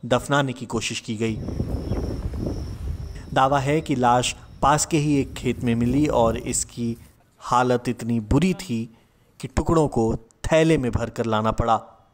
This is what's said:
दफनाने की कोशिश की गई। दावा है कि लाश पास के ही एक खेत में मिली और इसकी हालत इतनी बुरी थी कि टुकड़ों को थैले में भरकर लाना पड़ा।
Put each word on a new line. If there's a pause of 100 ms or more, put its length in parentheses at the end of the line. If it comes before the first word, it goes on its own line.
दफनाने
की
कोशिश
की
गई। (2000)
दावा
है
कि
लाश (260)
पास
के
ही
एक
खेत
में
मिली
और
इसकी (420)
हालत
इतनी
बुरी
थी (460)
कि
टुकड़ों
को
थैले
में
भरकर
लाना
पड़ा। (340)